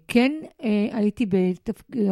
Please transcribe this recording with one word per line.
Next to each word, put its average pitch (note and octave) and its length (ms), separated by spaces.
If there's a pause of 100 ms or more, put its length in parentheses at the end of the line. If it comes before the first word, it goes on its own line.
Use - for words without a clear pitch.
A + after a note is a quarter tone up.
כן, B3+ 240 (300)
אה, G#3 300
הייתי G#3 340
בתפ-, F#3 680 (160)